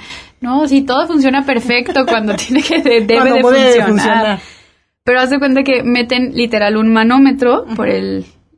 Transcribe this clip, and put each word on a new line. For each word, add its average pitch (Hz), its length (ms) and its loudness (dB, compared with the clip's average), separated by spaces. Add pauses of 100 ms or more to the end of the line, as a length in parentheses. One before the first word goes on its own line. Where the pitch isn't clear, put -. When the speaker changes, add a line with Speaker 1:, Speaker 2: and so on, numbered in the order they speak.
(400)
Speaker 1:
No, 269 260 -2
sí, 277 140 2
todo 254 260 -2
funciona 277 380 0
perfecto 247 640 -2
cuando 214 280 -2
<laughs> - 20 -6
tiene 262 260 -2
que, 330 180 -2
de-, 233 220 2
debe 214 180 0
Speaker 2:
Cuando 262 140 2
Speaker 1:
de - 80 0
Speaker 2:
debe 254 160 4
de 247 240 4
Speaker 1:
funcionar. 202 40 -2
Speaker 2:
funcionar. 214 540 0 (640)
Speaker 1:
Pero 254 160 0
haz 254 100 0
de 285 80 0
cuenta 269 240 0
que 262 220 -2
meten 240 500 -2
literal 220 420 -2
un 220 160 2
manómetro 254 720 2
Speaker 2:
Ujú. 226 120 -10
Speaker 1:
por 208 120 -4
el, 190 380 -4 (320)